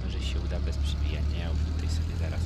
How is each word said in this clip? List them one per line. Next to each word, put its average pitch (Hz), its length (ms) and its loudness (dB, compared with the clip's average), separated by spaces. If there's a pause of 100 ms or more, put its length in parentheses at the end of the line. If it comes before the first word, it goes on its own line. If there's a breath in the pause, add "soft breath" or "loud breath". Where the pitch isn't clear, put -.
Może - 180 -2
się - 180 0
uda - 200 0
bez - 160 0
przywijania. 73 600 0
Ja 85 100 -2
już 78 100 0 (160)
tutaj 80 140 0
sobie 80 320 0
zaraz 82 260 0